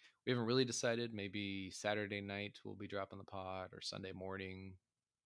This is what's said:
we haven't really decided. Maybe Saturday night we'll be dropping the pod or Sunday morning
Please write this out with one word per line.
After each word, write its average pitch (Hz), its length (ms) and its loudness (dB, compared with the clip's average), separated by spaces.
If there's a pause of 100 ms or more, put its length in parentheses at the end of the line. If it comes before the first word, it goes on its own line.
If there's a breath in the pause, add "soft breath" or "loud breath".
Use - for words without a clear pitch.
(260 loud breath)
we 123 60 4
haven't 120 140 4
really 127 200 8
decided. 117 480 2
Maybe 98 580 -2
Saturday 104 500 2
night 101 420 -4
we'll 107 120 -8
be 101 120 -6
dropping 98 320 -4
the 95 40 -12
pod 95 480 -6
or - 100 -12
Sunday 95 300 -4
morning 95 640 -6 (520)